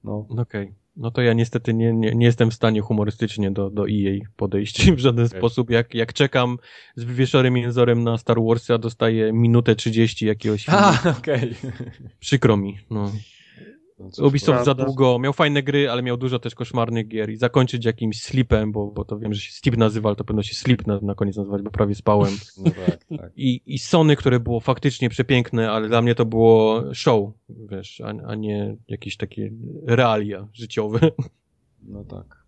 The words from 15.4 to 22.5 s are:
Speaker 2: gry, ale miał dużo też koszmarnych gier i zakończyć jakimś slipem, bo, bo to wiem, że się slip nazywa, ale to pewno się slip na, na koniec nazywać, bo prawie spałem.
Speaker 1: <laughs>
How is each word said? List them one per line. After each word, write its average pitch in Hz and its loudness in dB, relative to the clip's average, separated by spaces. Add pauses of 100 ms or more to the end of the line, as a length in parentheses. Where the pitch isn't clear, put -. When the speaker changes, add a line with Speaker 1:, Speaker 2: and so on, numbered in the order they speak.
Speaker 2:
gry, 143 0
ale 123 -4
miał 123 -4
dużo 127 -2
też - -8
koszmarnych 117 -4
gier 110 -6
i 110 -10
zakończyć 123 2
jakimś 110 -2
slipem, 110 0
bo, 104 -6
bo 107 -8
to 107 -10
wiem, 107 -6
że 101 -6
się - -16
slip 117 -2
nazywa, 107 2
ale 101 0
to 104 -8
pewno 104 -2
się - -8
slip - 0
na, 101 -2
na 101 -4
koniec 101 -4
nazywać, 101 -6
bo 104 -10
prawie 101 0
spałem. 101 2 (140)
Speaker 1:
<laughs> - -20